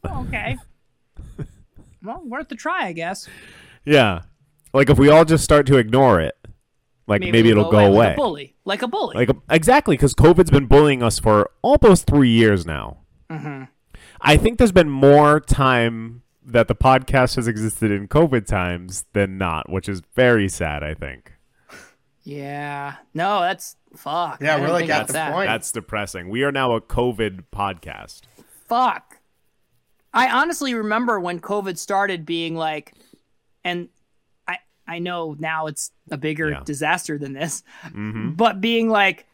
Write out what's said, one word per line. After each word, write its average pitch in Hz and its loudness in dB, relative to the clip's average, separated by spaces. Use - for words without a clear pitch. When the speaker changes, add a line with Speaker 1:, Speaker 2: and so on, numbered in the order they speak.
Speaker 1:
Oh, - -8
okay. - -6
Speaker 2:
<laughs> - -20
Speaker 1:
Well, 233 -14
worth 269 -12
a 277 -12
try, 320 -6
I 180 -10
guess. 165 -10
Speaker 2:
Yeah. 113 2
Like, 139 4
if 135 4
we 143 8
all 160 8
just 160 2
start 147 4
to 135 4
ignore 120 4
it, 80 -2
like, 104 0
Speaker 1:
Maybe 92 -4
Speaker 2:
maybe 113 6
Speaker 1:
it'll 104 6
Speaker 2:
it'll - -2
Speaker 1:
go 107 6
Speaker 2:
go 104 8
Speaker 1:
away - 6
Speaker 2:
away. 110 6
Speaker 1:
like 87 0
a - -4
bully. 151 -4
Like 196 -6
a 240 -6
bully. 320 -6
Speaker 2:
Like, 113 0
a, - 2
exactly, 165 2
'cause 143 0
covid's 165 6
been 143 4
bullying 139 4
us 113 0
for 107 2
almost 233 4
three 139 4
years 107 4
now. 71 -10
Speaker 1:
Mm-hmm. 143 -12
Speaker 2:
I 151 4
think 226 0
there's 226 2
been 175 4
more 147 4
time 117 -2
that 117 0
the 117 0
podcast 131 2
has 120 -4
existed 110 -4
in 101 -4
covid 139 0
times 90 -6
than 98 -2
not, 85 -6
which 92 -6
is 92 -8
very 120 4
sad, 76 -6
I 76 -10
think. 67 -16
Speaker 1:
Yeah. 143 -12
No, 190 -2
that's, 180 -6
fuck. 156 -8
Speaker 3:
Yeah, 151 0
Speaker 1:
I 143 -2
Speaker 3:
we're, - -
Speaker 1:
didn't 165 -2
Speaker 3:
like, 175 0
Speaker 1:
think 160 -6
Speaker 3:
at 151 0
Speaker 1:
about - -4
Speaker 3:
the - -6
Speaker 1:
that. 156 -6
Speaker 3:
point. 190 -4
Speaker 2:
That's 113 -6
depressing. 98 -10
We 120 -4
are 143 -2
now 131 -2
a 113 -2
covid 107 -6
podcast. 95 -10
Speaker 1:
Fuck. 240 -4
I 254 0
honestly 277 -2
remember 220 -4
when 175 -8
covid 190 -8
started 196 -4
being 165 -8
like, 156 -8
and 175 -8
I, 180 -10
I 170 -14
know 170 -10
now 160 -8
it's - -14
a 156 -12
bigger 156 -6
Speaker 2:
Yeah. 139 -10
Speaker 1:
disaster 151 -6
than 139 -12
this, 147 -10
Speaker 2:
Mm-hmm. 110 -10
Speaker 1:
but 196 -2
being 226 0
like 196 0